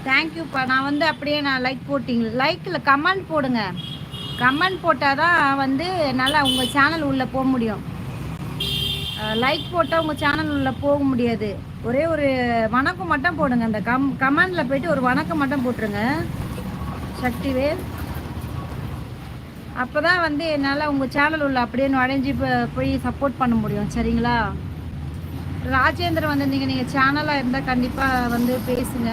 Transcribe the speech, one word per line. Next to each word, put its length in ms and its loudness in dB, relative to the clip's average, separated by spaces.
தேங்க்யூப்பா. 600 -2
நான் 180 2
வந்து 220 0
அப்படியே 360 0
நான் 220 0
லைக் 220 -2
போட்டிங்க. 500 0
லைக்ல 480 0
கமெண்ட் 440 4
போடுங்க. 340 2
கமெண்ட் 460 2
போட்டாதான் 760 4
வந்து 300 0
என்னால 400 2
உங்க 220 2
சேனல் 380 4
உள்ள 220 2
போக 200 0
முடியும். 380 2
அஹ், 220 -2
லைக் 320 2
போட்டா 300 2
உங்க 160 0
சேனல் 360 0
உள்ள 260 0
போக 260 2
முடியாது. 460 2
ஒரே 220 2
ஒரு 220 2
வணக்கம் 420 0
மட்டும் 260 0
போடுங்க. 260 2
அந்த 180 0
கம்-, 360 2
கமெண்ட்ல 460 2
போயிட்டு 260 -2
ஒரு 120 2
வணக்கம் 380 0
மட்டும் 240 0
போட்டுருங்க 380 -2
சக்திவேல். 640 -2
அப்பதான் 440 2
வந்து 260 0
என்னால 420 0
உங்க 180 0
சேனல் 360 2
உள்ள 160 2
அப்படியே 280 0
நுழைஞ்சு 480 2
போ-, 340 0
போய் 300 -2
சப்போர்ட் 400 -2
பண்ண 160 4
முடியும். 340 0
சரிங்களா? 460 0
ராஜேந்திரன் 640 2
வந்திருந்தீங்க. 340 0
நீங்க 240 0
சேனலா 460 2
இருந்தா 260 0
கண்டிப்பா 440 0
வந்து 260 2
பேசுங்க. 500 -2